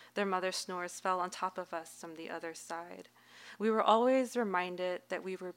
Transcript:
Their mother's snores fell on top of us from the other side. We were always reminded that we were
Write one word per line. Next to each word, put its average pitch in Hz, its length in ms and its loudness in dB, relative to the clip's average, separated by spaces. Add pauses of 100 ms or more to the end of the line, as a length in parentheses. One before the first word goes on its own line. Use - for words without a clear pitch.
(160)
Their 202 100 2
mother's 185 320 0
snores 175 420 -6
fell 185 220 2
on 180 80 -2
top - 280 -4
of 180 160 -6
us 160 260 -8
from 165 160 -12
the 165 140 -10
other 165 240 -6
side. 175 540 -12 (500)
We 220 140 2
were 220 100 4
always 247 540 6
reminded 180 720 0
that 180 160 -4
we 185 140 -6
were 180 200 -8